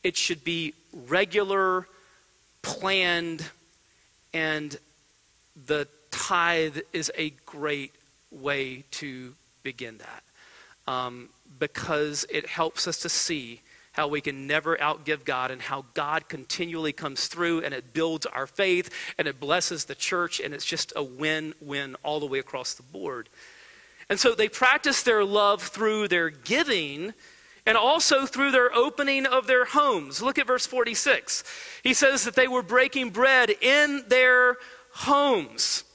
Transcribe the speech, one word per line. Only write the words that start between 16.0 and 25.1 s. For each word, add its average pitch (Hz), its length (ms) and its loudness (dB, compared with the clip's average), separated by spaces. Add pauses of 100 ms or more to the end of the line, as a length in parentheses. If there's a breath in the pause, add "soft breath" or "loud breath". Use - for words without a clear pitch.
continually 160 640 -6
comes 139 340 -6
through 170 340 -2
and 143 120 -6
it 123 200 -12
builds 160 340 -2
our 135 180 -6
faith 185 460 0 (260 loud breath)
and 156 100 0
it 135 120 -8
blesses 160 460 -2
the 139 100 -12
church - 440 -2
and 143 140 -6
it's - 120 -10
just - 300 -4
a 147 80 -4
win-win 143 1000 -6
all 151 160 -2
the 147 80 -4
way 135 120 -2
across 127 360 -8
the 135 80 -20
board. 139 440 -10 (840 loud breath)
And 196 100 0
so 233 140 6
they 214 160 2
practice 269 540 4
their 214 220 4